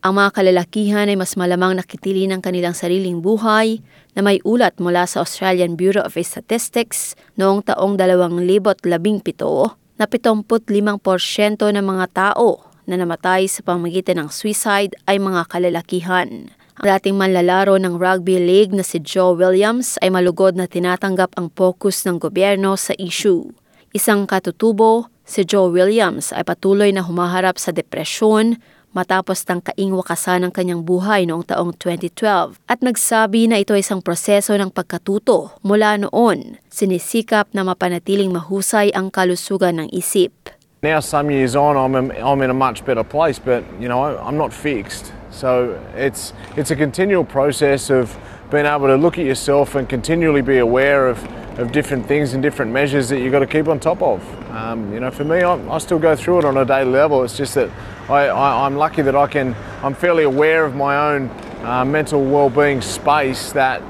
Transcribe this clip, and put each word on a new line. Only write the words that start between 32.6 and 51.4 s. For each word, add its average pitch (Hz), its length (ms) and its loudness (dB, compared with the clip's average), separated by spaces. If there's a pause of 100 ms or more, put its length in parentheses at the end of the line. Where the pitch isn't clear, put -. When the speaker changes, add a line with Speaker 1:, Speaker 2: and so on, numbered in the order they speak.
Speaker 1:
at 247 160 -2
nagsabi 226 640 2
na 214 160 2
ito - 80 -2
ay 202 80 4
isang 190 240 -4
proseso 202 480 0
ng 196 160 0
pagkatuto. 190 960 -2
Mula 208 320 2
noon, 202 720 0
sinisikap 208 880 -2
na 196 80 -2
mapanatiling 185 720 -2
mahusay 196 560 0
ang 190 160 -4
kalusugan 180 720 0
ng 156 160 -6
isip. - 560 -2 (320)
Speaker 2:
Now, 156 160 2
some 147 320 -2
years 131 240 2
on, 143 240 4
I'm, 131 320 0
I'm 135 320 0
in 127 80 0
a 131 60 0
much 131 260 -2
better 113 220 -2
place, 151 340 -2
but, 123 240 0 (160)
you 120 80 -8
know, 123 160 0
I, 147 140 -4
I'm 131 180 -6
not 143 160 -2
fixed. - 640 -8 (180)
So 123 480 0 (160)
it's, 127 380 -6 (260)
it's 151 140 -2
a - 20 0
continual 170 480 0
process 139 640 0
of 127 240 2 (400)
being 147 140 2
able 143 260 2
to 135 80 6
look 160 160 2
at 165 80 -4
yourself 139 560 0
and 123 80 -4
continually 156 540 0
be 131 160 2
aware 131 500 4
of, 113 140 -2 (340)